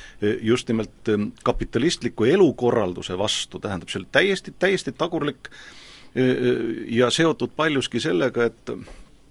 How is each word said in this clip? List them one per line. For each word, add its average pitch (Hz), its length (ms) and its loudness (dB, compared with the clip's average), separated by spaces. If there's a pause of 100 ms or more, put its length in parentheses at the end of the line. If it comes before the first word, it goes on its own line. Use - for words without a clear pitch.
(220)
eh, 104 200 2
just 113 260 2
nimelt, 110 420 -4
em, 107 220 0 (120)
kapitalistliku 120 840 0
elukorralduse 113 920 2
vastu. 95 420 -4
Tähendab, 95 300 -8
see 98 100 -6
oli 95 120 -14
täiesti, 190 480 0
täiesti 185 320 0
tagurlik, 151 580 -6 (680)
eh, 131 80 2
eh, 123 680 0
ja 120 200 4
seotud 151 460 2
paljuski 147 440 0
sellega, 139 460 0
et - 240 -6 (600)